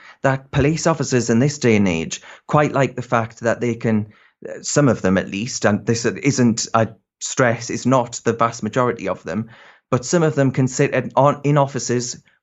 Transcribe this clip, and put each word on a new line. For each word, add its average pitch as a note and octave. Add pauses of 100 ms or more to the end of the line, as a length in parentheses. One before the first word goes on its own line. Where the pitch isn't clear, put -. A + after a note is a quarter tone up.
(220)
that C3+
police D3+
officers C3+
in A2+
this A#2+
day A#2
and G2+
age E2 (260)
quite D3+
like C3+
the B2
fact A2+
that A2+
they A#2+
can, A2 (480)
some -
of G#2+
them F#2+
at F2
least, G#2+
and G#2
this A#2
isn't, A#2
I A2+ (300)
stress, A#2
is -
not B2+
the A2+
vast A#2
majority A2
of F2+
them, G2 (400)
but B2+
some F3
of D#3
them C3+
can C3
sit C#3
at, B2+
on, C#3+
in D3
offices B2 (200)